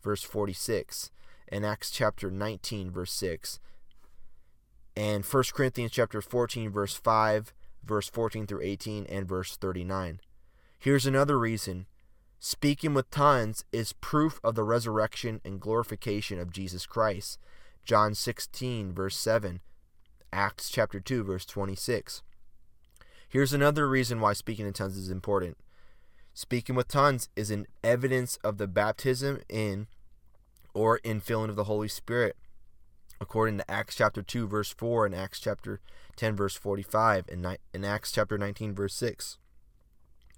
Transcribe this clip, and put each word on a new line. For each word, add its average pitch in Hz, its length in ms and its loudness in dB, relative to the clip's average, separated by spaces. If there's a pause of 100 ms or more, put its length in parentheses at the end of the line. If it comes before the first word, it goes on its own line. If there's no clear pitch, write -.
verse 101 220 -2
forty-six, - 880 -2 (380)
and 104 160 -2
Acts 104 260 -4
chapter 104 400 0
nineteen, 101 580 -4
verse 90 220 -6
six, - 480 -4 (1400)
and 104 300 0
First - 280 2
Corinthians 123 380 0
chapter 110 300 2
fourteen, 117 500 0
verse 101 240 0
five, 110 580 4 (300)
verse 104 240 0
fourteen 110 400 -2
through 98 140 -6
eighteen, 101 460 -4
and 98 200 -4
verse 92 300 -4
thirty-nine. 92 640 -4 (580)
Here's 135 260 4
another 139 320 4
reason. 107 500 -2 (500)
Speaking 147 560 0
with 135 160 2
tongues 131 600 4
is 113 220 -2
proof - 500 0
of 113 100 2
the 110 100 2
resurrection 110 800 0
and 95 160 -6
glorification 104 800 -2
of 87 140 -6
Jesus 90 340 -6
Christ. 107 540 0 (460)
John 107 280 6
sixteen, 113 800 -4
verse 95 240 -2
seven, 104 440 0 (720)
Acts 98 380 -2
chapter 107 300 0
two, 120 240 -2
verse 92 220 -4
twenty-six. 98 760 -4 (1080)
Here's 135 260 2
another 143 360 4
reason 123 300 2
why 104 140 6
speaking 104 340 -4
in 98 60 -4
tongues 95 240 -4
is 95 120 -6
important. 92 480 0 (800)
Speaking 123 400 -2
with 123 120 2
tongues 139 480 4
is 104 140 -2
an 104 160 -2 (180)
evidence 127 600 2
of 104 140 0
the 101 100 0
baptism 123 800 0
in 104 380 -2 (880)
or 113 260 4
infilling 110 500 -2
of 101 60 -6
the 104 80 0
Holy 107 240 0
Spirit, 117 480 0 (840)
according 110 380 2
to - 140 -4
Acts 101 240 -4
chapter 107 260 4
two, 117 240 -4
verse 101 240 -2
four, 117 360 2
and 95 100 0
Acts 92 240 -6
chapter 104 400 -6 (360)
ten, 110 200 0
verse 98 200 0
forty-five, 101 720 2
and 90 140 -6
ni-, 90 160 -4 (160)
in 95 100 -6
Acts 101 280 -2
chapter 107 260 0
nineteen, 101 380 -4
verse 98 180 -2
six. - 460 -6 (1000)